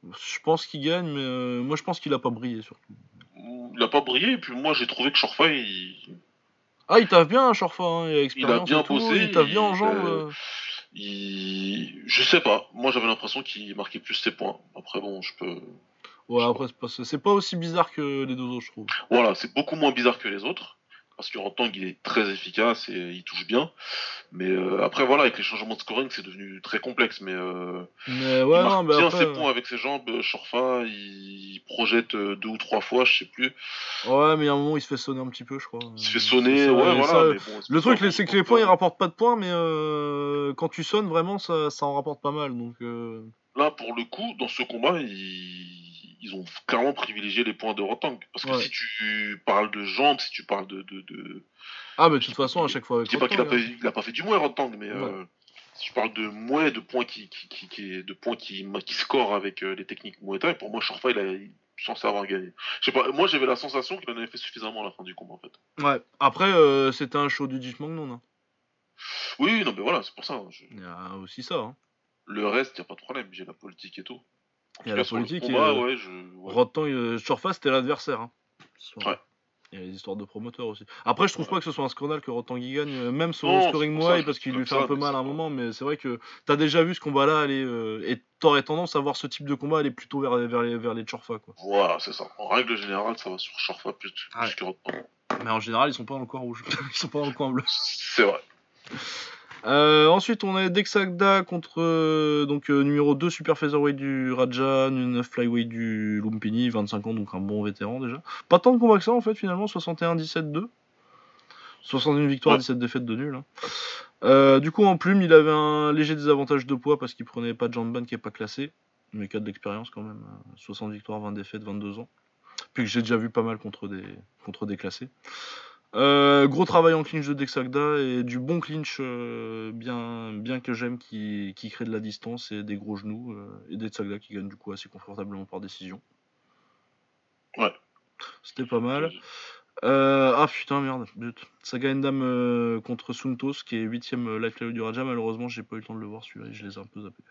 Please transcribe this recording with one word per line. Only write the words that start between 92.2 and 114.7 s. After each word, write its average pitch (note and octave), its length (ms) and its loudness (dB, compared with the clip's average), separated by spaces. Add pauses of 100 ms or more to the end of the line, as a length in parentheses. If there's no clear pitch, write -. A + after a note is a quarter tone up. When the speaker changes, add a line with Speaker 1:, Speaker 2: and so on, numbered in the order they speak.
Speaker 2:
En G#2 120 -10
règle A#2 280 2
générale, G2+ 400 -4
ça - 140 -10
va F#2 80 -8
sur - 200 -12
Chorfa - 360 -6
plus, - 160 -14
plus - 280 -14
Speaker 1:
Ouais. A#2 160 -2
Speaker 2:
que - 100 -8
Rotang. - 420 -10 (380)
Speaker 1:
Mais A2 60 -4
en A2 100 0
général, A#2 280 2
ils C3+ 60 -4
sont A#2+ 100 -10
pas C3 100 -10
dans C3+ 60 -8
le B2 60 -8
coin C3 140 -12
rouge. A#2+ 260 -10
<laughs> C#3 260 -6
Ils - 40 -8
sont - 120 -4
pas D3 120 -4
dans C#3+ 60 -2
le C#3+ 60 -6
coin C#3 180 -2
bleu. B2 160 0
Speaker 2:
C'est - 580 0
vrai. - 160 2 (1300)
Speaker 1:
Euh, D3+ 400 8
ensuite, G3 380 4
on F#3+ 100 0
a F#3+ 140 2
Dexagda G3 760 4
contre, E3+ 400 -6
euh, D#3 640 2
donc, C#3+ 240 -2
euh, C#3 120 6
numéro D3 340 4
deux D#3+ 120 0
super D#3+ 300 0
featherweight D3 380 2
du C3+ 360 -2
Raja, C3 560 2
nu-, C3 160 0
neuf B2 260 0
flyweight A#2+ 380 0
du A2 540 -2
Lumpini, A2 480 -2
vingt-cinq G#2 380 -2
ans, A2+ 40 -4
donc G#2 220 -6
un F#2 60 -6
bon G#2 240 -2
vétéran G#2 340 -6
déjà. B2+ 240 -8 (260)
Pas F3+ 120 8
tant B3+ 120 6
de B3 60 6
combats A3 200 8
que F3 60 0
ça, A3+ 80 2
en A#3+ 80 4
fait, A3 140 0
finalement, G3 320 -2
soixante E3+ 340 -6
et F3 40 -2
un E3+ 100 2
dix-sept D#3 380 -4
deux. F#3+ 180 -4 (1120)
Soixante C#3 360 0
et - 20 4
une D3 80 4
victoires, C#3 260 4
Speaker 2:
Ouais. C3+ 60 6
Speaker 1:
dix-sept B2+ 180 -2
défaites B2 260 -2
de A2+ 120 -4
nul, C#3 180 -6
hein. C3+ 100 -12 (800)
Euh, C3+ 380 10
du D3+ 100 0